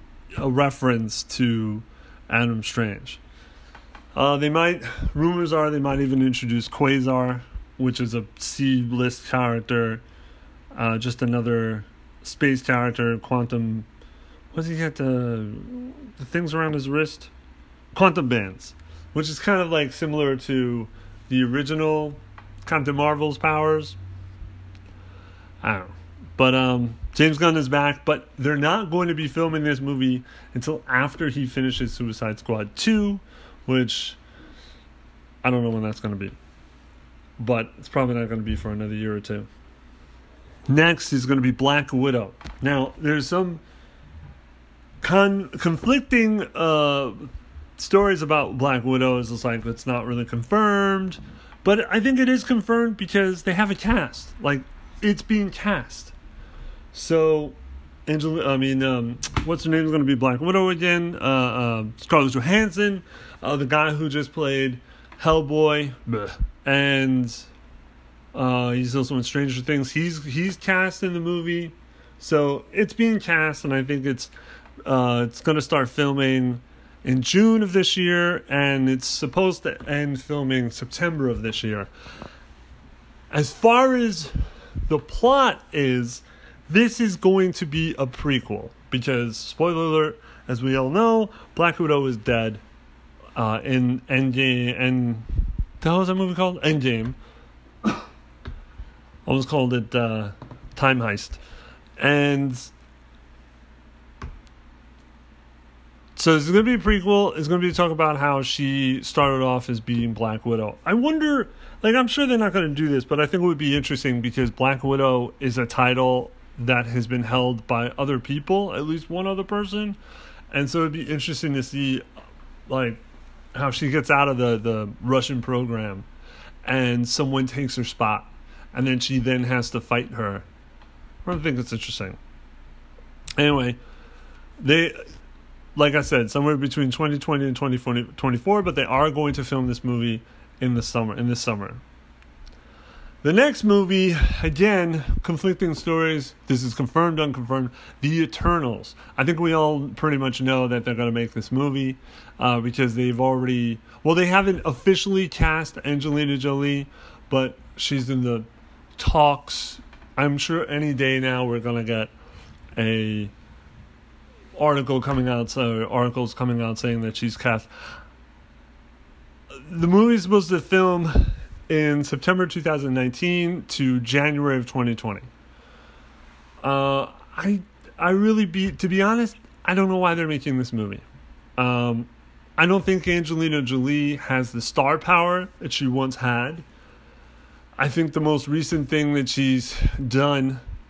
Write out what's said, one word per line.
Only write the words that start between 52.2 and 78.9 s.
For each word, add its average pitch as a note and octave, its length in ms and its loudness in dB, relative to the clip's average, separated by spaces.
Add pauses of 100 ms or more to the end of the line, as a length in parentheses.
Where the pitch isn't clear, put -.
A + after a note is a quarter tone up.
is B3+ 140 2
confirmed A#3 540 0
because F#3+ 460 0
they F#3 100 0
have G3+ 180 2
a F#3+ 40 -2
cast. G3+ 540 -2 (120)
Like, C#3+ 200 0 (400)
it's G#3 200 2
being G#3 280 0
cast. - 640 -6 (840)
So, D#3+ 580 2 (560)
Angela, D3+ 460 0
I - 20 2
mean, C3+ 260 0
um, B2 380 -2 (240)
what's D#3+ 220 -4
her D#3+ 40 0
name's D#3+ 220 2
gonna D3+ 140 2
be C3+ 100 2
Black B2 240 2
Widow F#3 300 2
again? F3 500 0
Uh, - 60 -4
uh, B2 580 0 (140)
Scarlett C3+ 360 2
Johansson, F#3+ 720 0 (400)
uh, C#3 140 -2
the C#3 80 -2
guy D3+ 260 2
who D3+ 160 -2
just C#3+ 240 -4
played C3+ 480 -2 (400)
Hellboy, D3+ 760 2 (160)
bleh. G#2 220 -4 (340)
And, C3+ 680 2 (1000)
uh, B2 380 0
he's B2 240 -2
also C3+ 220 0
in B2 60 0
Stranger C3 380 -2
Things. C#3 300 -2
He's, D#3+ 320 -4
he's E3 320 -4
cast F#3 480 0
in F3+ 100 -2
the E3+ 60 -4
movie, E3+ 540 -4 (440)
so D3 540 0
it's G3+ 220 0
being A3+ 260 4
cast, D#3 460 0
and C#3 80 0
I C3+ 100 2
think C3+ 220 -2
it's, C3 260 -4 (540)
uh, B2 420 2
it's - 140 -12
gonna D#3 200 2
start C3 280 0
filming C3 720 0 (420)
in B2+ 180 0
June A3 400 4
of F#3 120 -2
this F#3 240 2
year, F3 500 0
and C#3 420 2
it's C3 160 0